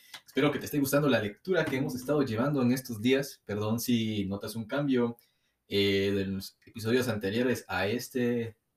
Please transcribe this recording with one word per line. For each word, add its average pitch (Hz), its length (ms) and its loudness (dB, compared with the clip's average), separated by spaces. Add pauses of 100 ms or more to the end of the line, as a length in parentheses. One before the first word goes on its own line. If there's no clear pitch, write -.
(240)
Espero 139 260 2
que 127 80 -2
te - 60 -10
esté 147 140 -4
gustando 139 280 2
la 117 140 4
lectura 165 460 -2
que 131 100 -2
hemos 127 180 -2
estado 143 280 0
llevando 127 400 0
en 120 100 4
estos 120 300 -4
días. 131 420 0
Perdón 107 340 -2
si 110 460 0
notas 101 320 -6
un 113 80 -6
cambio, 123 540 0 (500)
eh, 101 440 2
de 98 120 0
los 95 400 -6
episodios 120 440 -2
anteriores 107 600 -2
a 92 200 -2
este, 120 680 -2 (200)